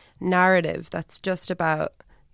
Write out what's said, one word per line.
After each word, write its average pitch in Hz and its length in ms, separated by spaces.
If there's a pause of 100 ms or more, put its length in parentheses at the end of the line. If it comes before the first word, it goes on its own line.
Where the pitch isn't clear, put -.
(200)
narrative 180 680
that's - 280
just 185 320
about, 160 420 (420)